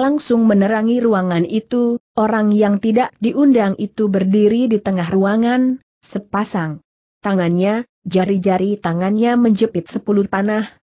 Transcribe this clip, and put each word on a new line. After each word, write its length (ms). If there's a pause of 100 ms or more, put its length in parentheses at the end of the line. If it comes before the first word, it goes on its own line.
langsung 480
menerangi 480
ruangan 480
itu, 560 (160)
orang 340
yang 300
tidak 400
diundang 560
itu 320
berdiri 560
di 160
tengah 260
ruangan, 720 (220)
sepasang 800 (420)
tangannya, 640 (160)
jari-jari 760
tangannya 600
menjepit 480
sepuluh 400
panah, 400 (160)